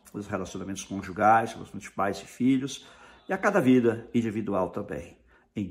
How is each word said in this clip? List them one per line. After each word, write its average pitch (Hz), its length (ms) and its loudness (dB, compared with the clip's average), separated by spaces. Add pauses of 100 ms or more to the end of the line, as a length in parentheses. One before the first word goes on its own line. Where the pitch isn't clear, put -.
(120)
os 101 140 -10
relacionamentos 92 580 -8
conjugais, 98 680 2
os - 40 -10
relacionamentos - 340 -14
de - 80 -20
pais 98 220 -2
e - 80 -16
filhos, 135 600 0 (400)
e - 60 -4
a 190 60 -2
cada 202 200 2
vida 117 560 4
individual 101 540 0
também. - 480 -10 (400)
Em 101 140 -4